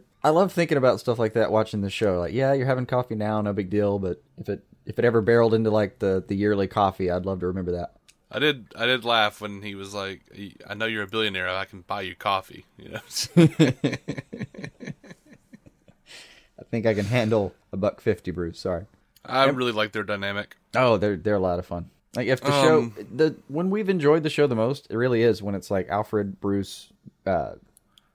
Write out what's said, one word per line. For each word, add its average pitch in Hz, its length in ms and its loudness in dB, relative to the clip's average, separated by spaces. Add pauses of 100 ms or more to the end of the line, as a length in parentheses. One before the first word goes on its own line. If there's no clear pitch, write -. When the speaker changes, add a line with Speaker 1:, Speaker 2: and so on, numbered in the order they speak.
(240)
Speaker 1:
I 147 60 4
love 180 220 4
thinking 165 260 2
about 123 220 4
stuff 117 180 -2
like 110 160 0
that, 110 180 2
watching 110 300 0
the 98 80 -4
show. 95 300 0
Like, 82 120 -4
yeah, 135 220 2
you're 131 120 0
having 127 200 0
coffee 123 300 -2
now, 107 260 -2
no 104 100 -2
big 98 180 -4
deal, 101 280 2
but 92 240 -4 (160)
if 165 100 -14
it, - 160 -6 (220)
if - 120 -10
it 117 60 2
ever 117 160 4
barreled 117 340 4
into, 110 160 2
like, 104 280 0
the, 95 280 0
the 101 100 -4
yearly 101 320 0
coffee, 95 420 0
I'd 90 160 -2
love 95 140 -4
to 90 80 -4
remember 92 240 -4
that. - 200 -6 (360)
Speaker 2:
I 110 120 -6
did, 135 260 0 (100)
I 113 100 -2
did 123 180 0
laugh 113 360 2
when 101 220 -10
he 101 140 -12
was 98 180 -14
like, 98 260 -8 (480)
"I 104 60 -8
know 110 120 -4
you're 110 180 -4
a - 20 -12
billionaire, 98 420 -2
I 95 160 -4
can 95 180 -18
buy 101 200 -8
you 95 140 -10
coffee," - 480 -4 (120)
you - 120 -20
know? 107 120 -12 (360)
<laughs> 165 200 6 (280)
Speaker 1:
<laughs> 127 120 -2 (2500)
I - 120 -18
think 117 160 0
I 110 80 4
can 101 100 0
handle 107 500 2 (180)
a 98 40 -8
buck 98 240 -2
fifty, 98 300 -2
Bruce. 85 280 -6
Sorry. 92 280 -6 (380)
Speaker 2:
I 131 220 2
Speaker 1:
Yep. 139 100 2
Speaker 2:
really 123 160 -2
like 107 200 -2
their 107 120 -4
dynamic. 101 520 -6 (180)
Speaker 1:
Oh, 120 220 4
they're, 101 200 0
they're 104 180 0
a 98 60 2
lot 90 180 0
of 90 80 -8
fun. 85 240 -8 (240)
Like, 123 140 -4
if 127 120 2
the 143 100 -2 (120)
show, 135 160 6
Speaker 2:
Um, 117 160 -2 (200)
Speaker 1:
the, 156 200 2 (140)
when 170 220 -2
we've 208 180 -2
enjoyed 160 340 4
the 151 80 -2
show 147 160 2
the 127 80 2
most, 117 340 -2
it 107 80 -6
really 120 260 2
is 110 200 4
when 101 140 -4
it's, - 140 -8
like, 95 180 -2
Alfred, 101 520 -2
Bruce, 101 520 -4 (340)
uh, 76 280 -2 (600)